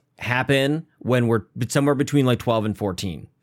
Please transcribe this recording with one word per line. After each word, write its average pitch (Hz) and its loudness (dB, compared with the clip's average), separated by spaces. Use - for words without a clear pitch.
happen 139 0
when 120 2
we're 113 2
b-, 120 -4
somewhere 143 2
between, 139 2
like, 123 2
twelve 113 0
and 107 -4
fourteen. 90 -6